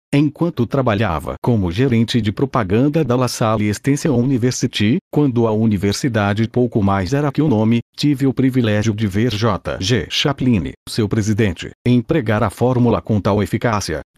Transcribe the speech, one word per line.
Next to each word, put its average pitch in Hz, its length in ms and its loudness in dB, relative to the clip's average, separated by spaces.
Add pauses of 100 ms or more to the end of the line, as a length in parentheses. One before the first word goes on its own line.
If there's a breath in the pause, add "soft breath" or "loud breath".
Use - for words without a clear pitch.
(120)
Enquanto 147 540 0
trabalhava 101 760 -2
como 104 300 0
gerente 117 500 0
de 104 120 -2
propaganda 135 720 0
da 120 100 0
La 127 140 0
Salle 107 400 0
Extension 135 480 -2
University, 123 800 0 (100)
quando 120 380 0
a 110 60 0
universidade 107 960 0
pouco 123 340 0
mais 98 320 0
era 143 160 0
que 139 100 -2
o 185 60 2
nome, 113 320 2 (160)
tive 139 320 0
o 131 80 0
privilégio 113 580 2
de 107 140 -2
ver 107 260 0
J 101 460 -2
G 104 320 -2
Chaplin, 127 640 0 (160)
seu 107 200 -2
presidente, 104 640 -2 (160)
empregar 120 560 0
a 107 80 0
fórmula 120 500 2
com 107 200 0
tal 101 200 0
eficácia, 98 600 -2 (180)